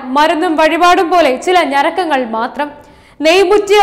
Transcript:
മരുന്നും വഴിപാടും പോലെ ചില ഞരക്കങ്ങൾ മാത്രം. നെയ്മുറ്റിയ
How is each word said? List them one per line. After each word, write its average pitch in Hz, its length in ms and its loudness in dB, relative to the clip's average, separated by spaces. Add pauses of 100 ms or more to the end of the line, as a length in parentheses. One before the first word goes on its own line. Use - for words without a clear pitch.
(160)
മരുന്നും 320 440 0
വഴിപാടും 339 560 2
പോലെ 302 180 2 (140)
ചില 370 100 2 (160)
ഞരക്കങ്ങൾ 311 460 -2 (180)
മാത്രം. 254 320 -6 (580)
നെയ്മുറ്റിയ 392 560 2